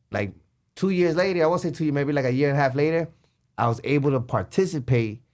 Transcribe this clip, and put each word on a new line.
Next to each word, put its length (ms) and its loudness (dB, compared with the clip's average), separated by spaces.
like, 220 -4
two 140 -2
years 260 2
later, 260 2
I 40 4
won't 160 0
say 80 -4
two 140 -4
years, 100 0
maybe, 180 0
like, 140 0
a 60 0
year 180 2
and 80 0
a 20 2
half 140 0
later, 340 0
I 100 0
was 160 -2
able 300 0
to 80 0
participate 1040 -2